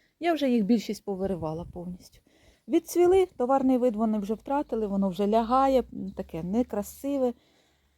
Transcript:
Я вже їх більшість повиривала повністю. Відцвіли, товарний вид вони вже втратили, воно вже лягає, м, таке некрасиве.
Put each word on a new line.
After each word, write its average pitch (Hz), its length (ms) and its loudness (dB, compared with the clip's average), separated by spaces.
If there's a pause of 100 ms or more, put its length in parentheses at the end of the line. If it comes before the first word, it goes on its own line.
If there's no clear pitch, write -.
(200)
Я 339 120 2
вже 285 180 0
їх 240 140 4
більшість 208 400 0
повиривала 175 600 -4
повністю. 180 560 -14 (480)
Відцвіли, 349 580 4
товарний 262 520 2
вид 233 180 0
вони 220 220 0
вже 202 160 -4
втратили, 247 520 -4
воно 196 220 0
вже 190 180 -2
лягає, 240 680 2
м, 190 180 -10
таке 170 320 -10
некрасиве. 240 920 -4 (640)